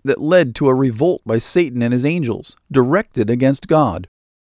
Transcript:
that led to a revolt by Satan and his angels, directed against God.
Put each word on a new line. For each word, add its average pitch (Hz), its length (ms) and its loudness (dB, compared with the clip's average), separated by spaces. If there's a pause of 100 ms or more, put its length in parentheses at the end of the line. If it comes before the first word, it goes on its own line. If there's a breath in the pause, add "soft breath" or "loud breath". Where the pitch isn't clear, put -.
that 135 160 0
led 156 340 2
to 143 140 0
a 131 60 4
revolt 131 520 0
by 113 120 0
Satan 123 440 -2
and 120 100 0
his 123 120 -2
angels, 147 520 -4 (140)
directed 131 600 0
against 131 380 0
God. 123 380 0 (480)